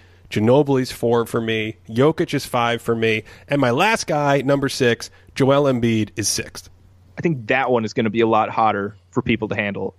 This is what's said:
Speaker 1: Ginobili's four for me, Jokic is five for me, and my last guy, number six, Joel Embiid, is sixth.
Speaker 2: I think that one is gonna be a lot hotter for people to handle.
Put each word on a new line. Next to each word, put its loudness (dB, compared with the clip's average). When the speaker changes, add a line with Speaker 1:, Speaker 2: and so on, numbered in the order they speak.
Speaker 1:
Ginobili's 2
four 0
for -2
me, -4
Jokic 0
is -4
five -2
for -2
me, 0
and 0
my 2
last 0
guy, 0
number 0
six, 0
Joel 4
Embiid, 0
is -4
sixth. -8
Speaker 2:
I -12
think -2
that 0
one 2
is -8
gonna 0
be 0
a 4
lot 2
hotter 0
for -4
people -2
to -6
handle. -6